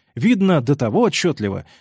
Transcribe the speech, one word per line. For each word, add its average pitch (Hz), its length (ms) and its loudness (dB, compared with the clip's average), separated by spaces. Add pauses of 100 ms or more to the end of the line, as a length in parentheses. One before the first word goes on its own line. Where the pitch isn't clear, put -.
(140)
видно 185 460 2
до 131 160 0
того 117 300 0
отчётливо, 107 580 -4 (160)